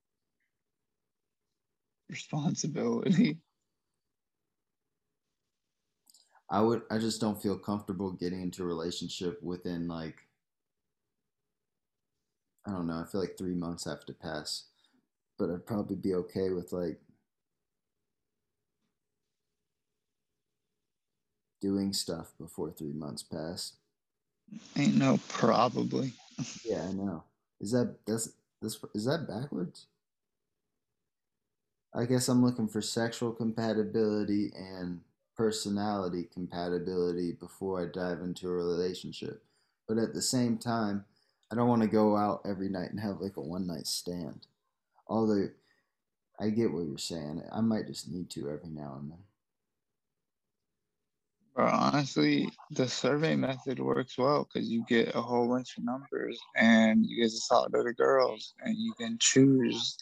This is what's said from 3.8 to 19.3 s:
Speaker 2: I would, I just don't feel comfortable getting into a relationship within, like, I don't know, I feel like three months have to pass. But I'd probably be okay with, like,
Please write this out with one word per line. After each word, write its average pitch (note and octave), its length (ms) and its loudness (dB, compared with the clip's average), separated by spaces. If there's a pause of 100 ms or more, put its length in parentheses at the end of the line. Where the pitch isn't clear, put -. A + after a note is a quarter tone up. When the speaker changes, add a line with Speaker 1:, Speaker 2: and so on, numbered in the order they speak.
Speaker 2:
I G2 140 2
would, A2+ 280 2
I A2 80 0
just A2 220 0
don't G#2+ 220 0
feel F#2+ 160 0
comfortable G2+ 540 -4
getting F2+ 280 -4
into F2+ 220 -6
a F2+ 40 -2
relationship F2 760 -4
within, F2 460 -6
like, E2 380 -10 (2500)
I G2+ 60 -4
don't F2 140 -2
know, D#2+ 140 -2
I E2 40 -6
feel G2 160 -4
like F2 180 -4
three F2+ 160 -4
months E2+ 300 -6
have D2 220 -8
to C#2 60 -14
pass. D#2 560 -8 (680)
But F2 120 -2
I'd F2+ 160 -8
probably G2+ 300 -4
be F#2 180 -2
okay F#2 360 -2
with, F2+ 220 -6
like, F2 300 -4 (4000)